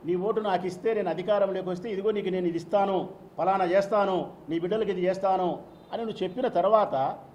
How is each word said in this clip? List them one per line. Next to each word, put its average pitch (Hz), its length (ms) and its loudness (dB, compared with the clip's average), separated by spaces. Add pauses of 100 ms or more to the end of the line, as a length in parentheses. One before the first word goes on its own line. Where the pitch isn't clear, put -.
నీ 175 100 0
ఓటు 214 260 0
నాకు 185 260 -2
ఇస్తే 220 260 -2
నేను 196 160 0
అధికారంలోకి 185 600 0
వస్తే 180 220 -6
ఇదిగో 202 200 0
నీకు 196 180 -2
నేను 180 180 0
ఇది 165 100 -2
ఇస్తాను, 190 520 0 (280)
ఫలానా 180 280 2
చేస్తాను, 190 680 2 (160)
నీ 170 100 -2
బిడ్డలకి 196 320 0
ఇది 180 100 -2
చేస్తాను" 185 640 0 (300)
అని 226 120 -6
నువ్వు 202 180 -4
చెప్పిన 208 240 -2
తర్వాత 196 720 2 (180)